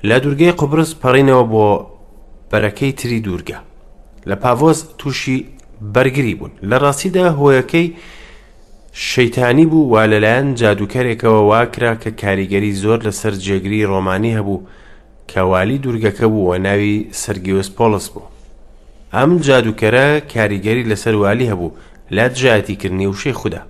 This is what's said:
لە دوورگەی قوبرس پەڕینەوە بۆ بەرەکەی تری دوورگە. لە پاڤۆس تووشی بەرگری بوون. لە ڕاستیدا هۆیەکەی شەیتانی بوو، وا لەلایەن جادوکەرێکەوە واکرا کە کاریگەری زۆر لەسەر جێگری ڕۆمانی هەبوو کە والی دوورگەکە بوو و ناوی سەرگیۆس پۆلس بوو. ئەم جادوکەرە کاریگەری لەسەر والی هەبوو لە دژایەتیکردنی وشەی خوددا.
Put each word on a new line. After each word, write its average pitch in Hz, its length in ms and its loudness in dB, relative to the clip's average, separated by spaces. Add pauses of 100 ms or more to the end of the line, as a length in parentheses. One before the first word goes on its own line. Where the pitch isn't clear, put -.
لە 117 140 2
دوورگەی 151 380 2
قوبرس 156 300 0 (120)
پەڕینەوە 131 500 4
بۆ 107 140 4 (840)
بەرەکەی 107 480 -2
تری 120 280 -4
دوورگە. 87 320 -8 (720)
لە 98 140 -2
پاڤۆس 143 360 2 (200)
تووشی 131 400 -4 (560)
بەرگری 127 440 2
بوون. - 140 -14 (180)
لە 123 120 2
ڕاستیدا 180 440 0 (120)
هۆیەکەی 143 500 2 (1200)
شەیتانی 123 600 2
بوو، 156 220 2
وا 110 100 4 (100)
لەلایەن 113 360 2 (120)
جادوکەرێکەوە 110 800 0 (100)
واکرا 117 420 0 (100)
کە 110 80 -6 (120)
کاریگەری 98 500 -2 (100)
زۆر 110 240 2
لەسەر 104 280 -4 (100)
جێگری 98 460 -2
ڕۆمانی 95 480 -2
هەبوو 98 260 -6 (680)
کە 95 100 -2 (100)
والی 98 320 0
دوورگەکە 113 500 -2
بوو 98 180 0
و 90 40 0 (120)
ناوی 104 400 0 (160)
سەرگیۆس 95 540 -4
پۆلس 107 360 0
بوو. - 180 -18 (840)
ئەم 131 160 4 (160)
جادوکەرە 120 600 2 (260)
کاریگەری 110 580 -2
لەسەر 107 320 0
والی 113 300 0
هەبوو 87 240 -6 (400)
لە 113 160 2
دژایەتیکردنی 101 760 0
وشەی 101 340 -4
خوددا. 85 300 -6